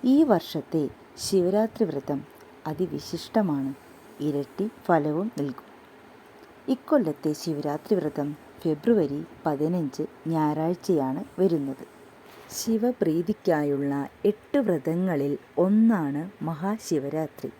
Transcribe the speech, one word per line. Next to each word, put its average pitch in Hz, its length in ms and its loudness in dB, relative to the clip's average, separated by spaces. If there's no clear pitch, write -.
ഈ - 20 6
വർഷത്തെ 165 520 0
ശിവരാത്രി 196 640 2
വ്രതം 143 300 -4
അതിവിശിഷ്ടമാണ്, 151 1000 -2
ഇരട്ടി 143 380 -2
ഫലവും 160 400 2
നൽകും. 139 320 -6
ഇക്കൊല്ലത്തെ 185 580 0
ശിവരാത്രി 151 560 -2
വ്രതം 147 320 -4
ഫെബ്രുവരി 156 580 2
പതിനഞ്ച് 156 600 -2
ഞായറാഴ്ചയാണ് 156 920 0
വരുന്നത്. 147 460 -2
ശിവപ്രീതിക്കായുള്ള 165 1300 0
എട്ട് - 360 -2
വ്രതങ്ങളിൽ 160 680 0
ഒന്നാണ് 190 560 4
മഹാശിവരാത്രി. 156 1120 -4